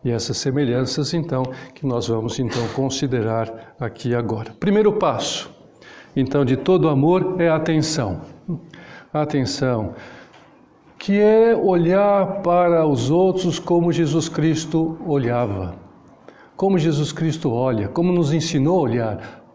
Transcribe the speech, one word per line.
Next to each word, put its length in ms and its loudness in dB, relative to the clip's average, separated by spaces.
E 60 0
essas 280 -2
semelhanças, 720 -2
então, 300 -2
que 120 -8
nós 220 -2
vamos, 300 -2
então, 360 -4
considerar 1040 -4
aqui 360 -6
agora. 440 -4
Primeiro 360 2
passo, 560 -2
então, 280 2
de 120 2
todo 320 2
amor 500 2
é 100 2
a 80 2
atenção. 680 -2
A 100 0
atenção, 720 -2
que 200 0
é 380 6
olhar 840 2
para 440 4
os 240 0
outros 480 2
como 320 2
Jesus 380 0
Cristo 800 0
olhava. 680 -2
Como 220 2
Jesus 320 0
Cristo 400 -2
olha, 380 0
como 240 2
nos 220 2
ensinou 460 2
a 20 2
olhar. 600 -4